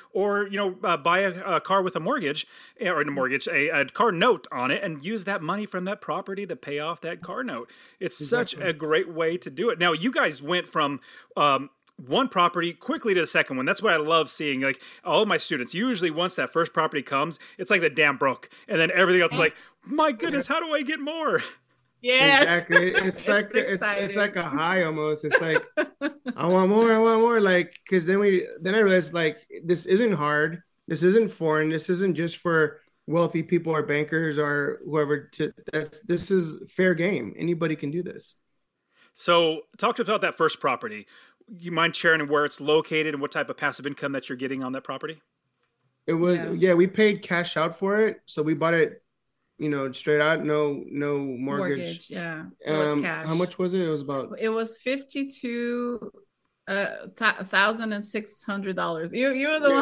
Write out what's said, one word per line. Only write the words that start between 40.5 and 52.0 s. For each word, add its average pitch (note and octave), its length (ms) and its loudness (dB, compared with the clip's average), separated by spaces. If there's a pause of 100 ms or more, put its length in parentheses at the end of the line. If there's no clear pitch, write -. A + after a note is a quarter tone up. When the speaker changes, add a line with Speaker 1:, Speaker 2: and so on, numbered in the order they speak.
Speaker 1:
property. A2 460 -4 (520)
You E3+ 140 -10
mind E3 240 2
sharing D#3+ 320 2
where D3 160 2
it's - 160 -4
located D#3 540 0
and C#3 60 -6
what C#3+ 120 -6
type C#3+ 180 -4
of B2+ 60 -8
passive C#3 300 -4
income C#3+ 260 -6
that C3+ 160 -8
you're B2 100 -8
getting C3+ 260 -6
on B2+ 80 -6
that C3 120 -10
property? D3+ 360 -10 (840)
Speaker 2:
It D#3+ 80 0
was, F3 240 2
Speaker 3:
Yeah. E3 140 -4
Speaker 2:
yeah, F3 220 4
we F3 120 6
paid G#3 360 2
cash F3 340 -4
out E3+ 220 0
for G3 220 0
it. A3 260 0
So - 160 -6
we D#3+ 120 2
bought E3 200 0
it, - 280 2 (560)
you D3+ 100 -4
know, C#3 240 -2
straight D3+ 280 0
out, D3+ 240 2
no, D3+ 440 0
no C#3+ 300 -4
mortgage. C#3 600 -4
Speaker 3:
Mortgage, E3+ 320 -10